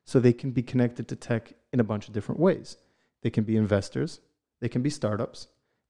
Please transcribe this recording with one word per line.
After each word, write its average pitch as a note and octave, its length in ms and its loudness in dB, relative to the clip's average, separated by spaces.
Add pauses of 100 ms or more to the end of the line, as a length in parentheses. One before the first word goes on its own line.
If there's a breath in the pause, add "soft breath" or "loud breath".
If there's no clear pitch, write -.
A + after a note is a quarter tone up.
So - 160 2
they A#2+ 140 6
can C3+ 160 -8
be B2 120 -2
connected A#2+ 460 0
to A2 80 -8
tech - 380 -6 (180)
in B2 80 2
a A#2 40 4
bunch G#2 220 -6
of A2 60 -18
different - 260 -6
ways. - 380 0 (460)
They A#2 80 -2
can A2+ 140 0
be A2 120 0
investors, G#2+ 640 0 (400)
they A#2+ 80 -4
can B2+ 140 -2
be C#3+ 80 0
startups, - 580 -6 (420)